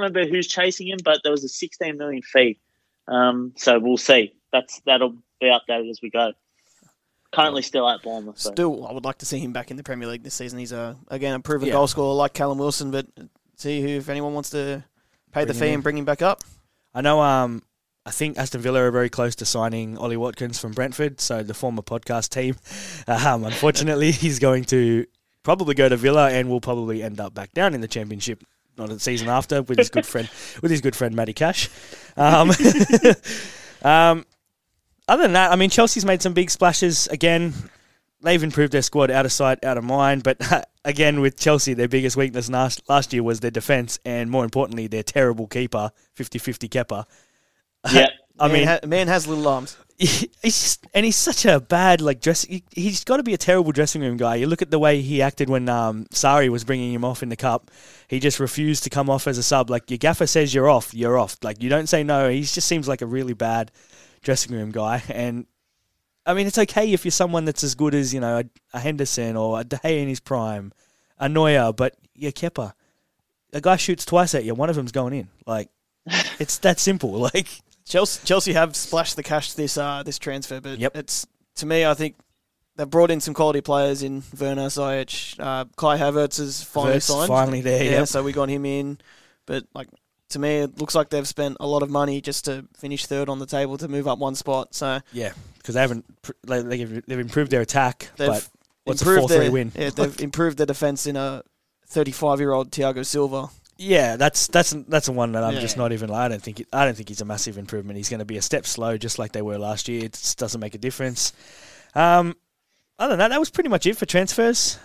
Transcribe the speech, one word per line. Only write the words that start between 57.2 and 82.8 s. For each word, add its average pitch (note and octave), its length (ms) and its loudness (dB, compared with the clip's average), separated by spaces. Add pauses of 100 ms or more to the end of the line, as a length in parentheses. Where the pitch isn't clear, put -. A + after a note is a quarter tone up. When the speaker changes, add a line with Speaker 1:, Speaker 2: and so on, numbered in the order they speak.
Speaker 3:
in B2 60 -6
the A2+ 80 -8
cup. A#2+ 340 -2 (380)
He C3 100 -2
just C#3 220 2
refused D3 440 -2
to C3 60 -6
come C#3 180 0
off C3+ 200 0
as B2 100 -2
a A#2+ 60 -2
sub. B2+ 260 2
Like, A#2+ 180 -4
your B2 100 -4
gaffer D#3+ 280 2
says D3 260 2
you're C3+ 160 4
off, B2+ 260 4
you're A#2 220 2
off. A2 280 0
Like, G#2+ 180 -8
you B2 60 -2
don't D3+ 180 0
say D#3 160 2
no. C#3+ 260 2
He C3 120 0
just D3 260 -4
seems D#3 220 -2
like C3 140 -2
a A#2+ 40 -6
really B2 280 -4
bad A2+ 360 -2 (520)
dressing B2+ 340 -2
room G#2+ 160 -6
guy. A2+ 360 -2
And, A#2+ 380 -6 (800)
I F3 80 2
mean, G3 140 0
it's G3+ 100 -4
okay G#3+ 340 2
if F3+ 120 2
you're F3 80 -2
someone E3+ 320 0
that's D#3 180 -2
as C3 140 -4
good C#3+ 180 0
as, C3+ 180 0
you C3+ 60 -4
know, A#2 220 -2
a, A#2+ 40 -2 (280)
a B2 80 -8
Henderson C3 560 -4
or A2 240 -2
a A#2+ 40 -8
De A#2+ 120 -8
Gea D#3 260 -2
in C#3 60 -2
his C3 100 -4
prime, G#2+ 540 -4 (480)
a C3+ 80 -2
Neuer, D3 440 4
but B2+ 220 0 (220)
you're C#3+ 160 -6
Kepa. B2+ 400 -8 (800)
A D3 80 -6
guy F#3 160 4
shoots - 280 -2
twice F3 300 2
at C3 100 0
you, A2+ 120 -4
one D3+ 140 -2
of E3 40 0
them's B2+ 160 -4
going B2+ 240 -4
in. A#2+ 140 -8 (180)
Like, A2 220 -4 (360)
Speaker 2:
<laughs> - 20 -16 (340)
Speaker 3:
it's - 180 -4
that F3+ 220 2
simple. F3 320 0
<laughs> A#2+ 200 0
Like, F#3+ 160 -2 (380)
Speaker 2:
Chelsea, - 380 0
Chelsea F#3+ 300 2
have D#3+ 200 2
splashed - 400 -2
the D3+ 80 -10
cash D3+ 300 -4
this, D3 240 -4
uh, C#3+ 260 -4
this C#3+ 160 -10
transfer, C3+ 400 -10
but C3 200 -12
Speaker 3:
Yep. B2+ 180 -2
Speaker 2:
it's, - 300 -8 (300)
to D3+ 100 -8
me, E3 180 2
I D3+ 80 4
think D3+ 240 -4 (600)
they've D3 120 -6